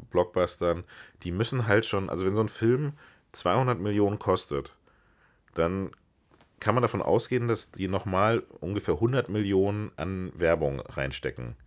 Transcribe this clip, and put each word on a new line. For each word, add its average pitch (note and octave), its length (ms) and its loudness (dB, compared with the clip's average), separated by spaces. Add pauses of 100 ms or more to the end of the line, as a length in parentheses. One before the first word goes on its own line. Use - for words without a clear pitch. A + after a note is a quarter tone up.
(120)
Blockbustern, F2 720 2 (400)
die F2+ 80 -4
müssen A2+ 360 0
halt G#2 180 6
schon, G2 240 -2
also F#2 160 -2
wenn F#2+ 100 2
so A2 60 2
ein A2 80 0
Film C3+ 440 0 (380)
zweihundert B2 480 2
Millionen G#2 400 0
kostet, C#2+ 560 -2 (760)
dann F2+ 380 -2 (680)
kann A2 160 0
man B2 60 4
davon A2 200 0
ausgehen, A#2+ 460 0
dass A2 240 -2
die F#2 160 -6
nochmal G2 560 2 (160)
ungefähr F#2 400 -2
hundert A#2+ 300 0
Millionen G2+ 680 0
an F#2 400 -6
Werbung D#2 460 2
reinstecken. B1+ 760 -8 (120)